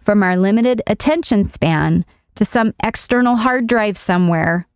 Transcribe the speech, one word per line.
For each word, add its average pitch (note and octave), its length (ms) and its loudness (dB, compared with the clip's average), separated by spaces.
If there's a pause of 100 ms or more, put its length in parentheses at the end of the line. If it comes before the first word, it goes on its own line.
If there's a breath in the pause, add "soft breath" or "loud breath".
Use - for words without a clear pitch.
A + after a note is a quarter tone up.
from G#3 220 0
our F3+ 140 0
limited A3+ 500 0
attention B3 640 0
span D#3+ 520 0 (320)
to - 80 0
some A3 280 0 (100)
external B3 540 0
hard B3 300 0
drive G#3+ 320 0
somewhere E3+ 760 0